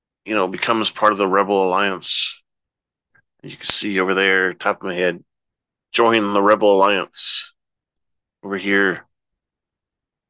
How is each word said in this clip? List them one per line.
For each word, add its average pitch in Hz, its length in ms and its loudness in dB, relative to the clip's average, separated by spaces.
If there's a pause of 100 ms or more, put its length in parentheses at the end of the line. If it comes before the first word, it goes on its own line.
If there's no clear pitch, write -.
(240)
you 107 100 -8
know, 95 140 0
becomes 110 420 -2
part - 220 2
of 98 60 -6
the 101 100 0
Rebel 98 380 2
Alliance. 92 760 -2 (1000)
You 147 140 -18
can - 100 -8
see 98 340 0
over 92 140 0
there, 95 400 0
top - 240 -4
of - 60 -20
my 95 100 -8
head, 87 280 -2 (680)
"Join 113 400 2
the 101 100 2
Rebel 104 320 4
Alliance." - 800 0 (880)
Over 98 140 -8
here, 98 500 -2 (1200)